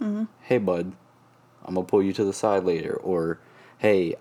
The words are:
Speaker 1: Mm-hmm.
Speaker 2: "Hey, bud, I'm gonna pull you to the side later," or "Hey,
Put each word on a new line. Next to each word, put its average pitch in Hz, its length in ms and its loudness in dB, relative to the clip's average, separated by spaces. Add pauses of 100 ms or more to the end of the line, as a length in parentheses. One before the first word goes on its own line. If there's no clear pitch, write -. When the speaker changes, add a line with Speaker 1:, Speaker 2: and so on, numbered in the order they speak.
Speaker 1:
Mm-hmm. 214 240 -4 (180)
Speaker 2:
"Hey, 127 160 0
bud, 92 340 -2 (720)
I'm 90 100 -8
gonna 90 120 -2
pull 101 160 4
you 98 120 0
to 107 100 0
the 98 80 0
side 98 320 0
later," 85 380 -2
or 85 360 -2 (420)
"Hey, 95 400 2